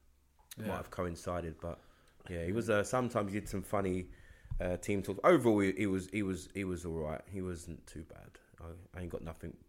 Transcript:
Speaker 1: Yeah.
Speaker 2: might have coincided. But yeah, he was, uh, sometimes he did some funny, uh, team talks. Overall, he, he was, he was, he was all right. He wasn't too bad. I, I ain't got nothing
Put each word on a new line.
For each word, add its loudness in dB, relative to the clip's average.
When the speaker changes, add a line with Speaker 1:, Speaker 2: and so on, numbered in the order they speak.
Speaker 1:
Yeah. -6
Speaker 2:
might -2
have -8
coincided. -4
But -6
yeah, -4
he 0
was, 2
uh, 6
sometimes 0
he 0
did -6
some -2
funny, 0
uh, 2
team 0
talks. -4
Overall, 10
he, 6
he 0
was, 0
he 0
was, -2
he -2
was -4
all -2
right. -4
He -4
wasn't -8
too -12
bad. -18
I, -14
I -6
ain't -6
got -6
nothing -10